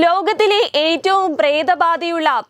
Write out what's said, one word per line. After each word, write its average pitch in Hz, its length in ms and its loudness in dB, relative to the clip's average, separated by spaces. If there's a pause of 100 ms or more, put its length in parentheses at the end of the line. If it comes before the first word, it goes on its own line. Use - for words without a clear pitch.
ലോകത്തിലെ 392 560 2 (240)
ഏറ്റവും 381 560 0
പ്രേതബാധയുള്ള 330 920 0 (220)